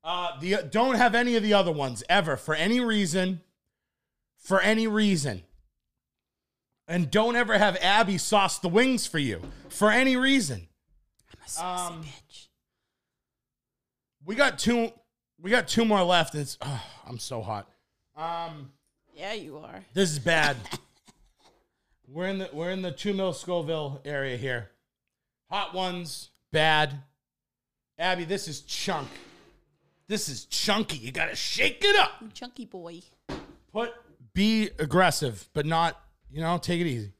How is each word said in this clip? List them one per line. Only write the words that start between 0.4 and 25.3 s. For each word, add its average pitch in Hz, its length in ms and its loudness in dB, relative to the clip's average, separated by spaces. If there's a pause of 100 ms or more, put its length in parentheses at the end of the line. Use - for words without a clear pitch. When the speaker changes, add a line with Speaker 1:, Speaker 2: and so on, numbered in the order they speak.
Speaker 1:
the, 185 160 0 (140)
don't 254 240 4
have 226 200 6
any 240 220 2
of 220 60 4
the 208 120 4
other 185 180 4
ones 135 360 -4
ever 165 280 2
for 156 180 -2
any 196 260 2
reason. 190 600 0 (960)
For 190 220 2
any 220 260 2
reason. 180 560 2 (1400)
And 165 240 0
don't 226 240 2
ever 226 240 2
have 196 220 4
Abby 202 380 4
sauce 196 400 2
the 185 100 -4
wings 240 380 2
for - 120 -4
you 110 220 -2 (300)
for 214 200 4
any 262 260 4
reason. 233 520 0 (640)
Speaker 2:
I'm - 120 -20
a - 40 -20
saucy 180 460 -6
Speaker 1:
Um, 160 100 -12
Speaker 2:
bitch. - 440 -20 (1800)
Speaker 1:
We 190 100 -8
got 269 240 2
two. 233 340 2 (480)
We 180 100 -6
got 240 160 2
two 226 200 2
more 208 160 4
left. 175 320 2
And 151 80 -4
it's, - 180 -10
oh, 135 240 -8 (220)
I'm 120 120 -14
so 117 220 -8
hot. 104 300 -8 (440)
Um, 160 560 -10 (460)
Speaker 2:
Yeah, 185 160 -10
you 156 240 -12
are. 175 260 -18 (120)
Speaker 1:
this 185 160 4
is 151 80 -4
bad. 147 380 4 (720)
Speaker 2:
<laughs> - 760 -20
Speaker 1:
We're 160 220 -6
in 196 100 -4
the, 190 140 -8
we're 165 180 -6
in 190 120 -4
the 180 100 -6
two 202 220 -2
mil 190 180 0
Scoville 156 720 -4
area 135 320 -4
here. 120 320 -4 (840)